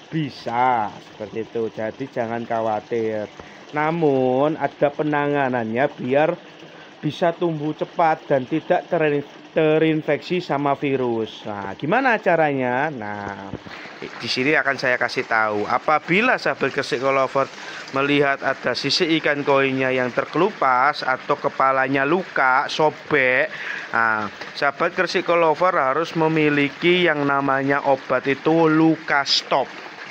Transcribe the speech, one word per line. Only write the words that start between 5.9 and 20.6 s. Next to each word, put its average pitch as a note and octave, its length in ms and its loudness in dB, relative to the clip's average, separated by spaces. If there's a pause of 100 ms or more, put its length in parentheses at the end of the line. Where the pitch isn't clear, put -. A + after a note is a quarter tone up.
biar C#3 320 2 (720)
bisa E3 320 0
tumbuh D3+ 400 -2
cepat D#3+ 560 0
dan C3 160 2
tidak D#3+ 400 -2
terin-, D3+ 400 0 (240)
terinfeksi D#3 880 2
sama C#3+ 400 -2
virus. B2+ 640 -2
Nah, G2 320 -8
gimana A#3 480 0
caranya? C#3+ 640 2
Nah, G2+ 640 -8 (480)
di - 320 -10
sini C3 240 2
akan C3+ 240 0
saya B2+ 160 2
kasih A#2+ 320 -2
tahu. G#2+ 400 0
Apabila E3 720 0
sahabat C#3+ 320 -2
Gresik C3 320 -4
Koi C3+ 160 2
Lover C3+ 320 0 (480)
melihat C#3+ 480 2
ada C3+ 320 -2
sisik D3+ 400 0
ikan D3 240 0
koinya C3+ 480 2
yang B2+ 240 0
terkelupas C#3+ 880 2